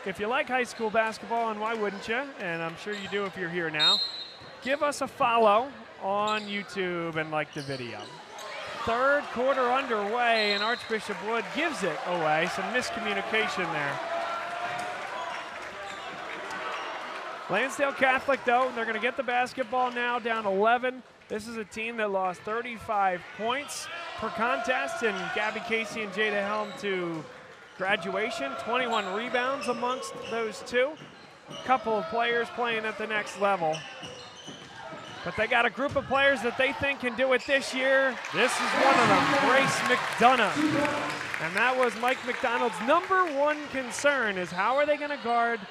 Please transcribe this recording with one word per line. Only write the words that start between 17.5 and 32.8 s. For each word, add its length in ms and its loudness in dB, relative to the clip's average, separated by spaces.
Catholic, 520 2
though, 300 4
they're 100 -2
gonna 140 -2
get 180 0
the 60 -4
basketball 680 0
now, 260 0
down 260 -2
eleven. 580 4
This 200 -6
is 80 -8
a 80 -6
team 320 -6
that 140 0
lost 320 -2
thirty-five 800 0
points 480 -2
per 100 -4
contest, 760 0
and 120 2
Gabby 260 -2
Casey 420 -2
and 100 -6
Jada 340 0
Helm 220 -2
to 440 -2
graduation. 800 -2
Twenty-one 560 0
rebounds 540 -2
amongst 440 -2
those 360 -4
two. 240 2
A 180 -10
couple 300 2
of 140 0
players 400 2
playing 340 -2